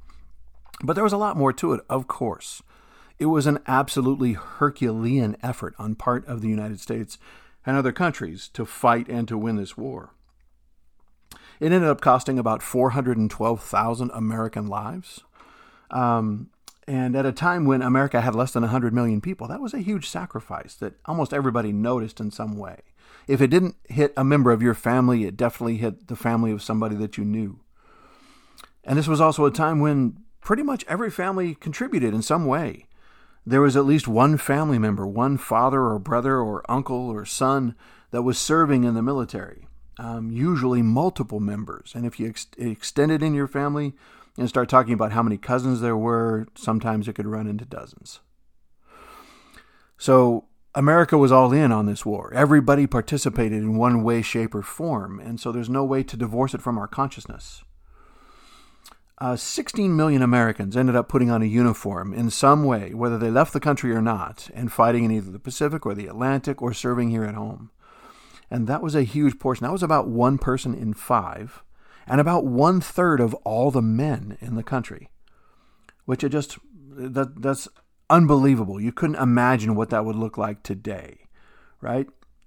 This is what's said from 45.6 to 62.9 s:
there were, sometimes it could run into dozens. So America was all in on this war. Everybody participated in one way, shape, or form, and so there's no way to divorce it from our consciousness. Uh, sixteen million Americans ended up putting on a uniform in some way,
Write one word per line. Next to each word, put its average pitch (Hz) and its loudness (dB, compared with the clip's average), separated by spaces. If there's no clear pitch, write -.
there 117 0
were, 113 0
sometimes 110 -2
it 107 -8
could 104 -6
run 107 -6
into 107 -6
dozens. - -18
So 123 6
America 156 6
was 135 8
all 131 8
in 143 4
on 104 2
this 104 -4
war. 104 -6
Everybody 139 6
participated 113 -2
in 110 0
one 117 4
way, 117 2
shape, 113 -4
or 104 -4
form, 101 -6
and 113 -12
so 123 -6
there's 117 -4
no 135 0
way 135 0
to 123 -12
divorce 120 -2
it - -8
from 120 -4
our 101 -6
consciousness. - -8
Uh, 127 -4
sixteen 196 -2
million 151 4
Americans 117 2
ended 127 4
up 120 2
putting 123 2
on 113 2
a 110 2
uniform 104 0
in 117 -2
some 147 4
way, 113 -2